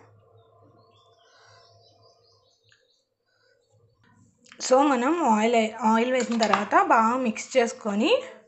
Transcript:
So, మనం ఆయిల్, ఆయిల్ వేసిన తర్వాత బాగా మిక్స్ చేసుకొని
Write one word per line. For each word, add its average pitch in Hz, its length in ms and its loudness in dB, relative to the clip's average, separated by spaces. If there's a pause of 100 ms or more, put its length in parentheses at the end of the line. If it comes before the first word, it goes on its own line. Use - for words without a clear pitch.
(4000)
So, 269 260 2
మనం 285 360 0
ఆయిల్, 220 580 0
ఆయిల్ 226 300 0
వేసిన 240 260 -2
తర్వాత 220 460 0
బాగా 247 340 2
మిక్స్ 247 400 -4
చేసుకొని 233 680 -2 (240)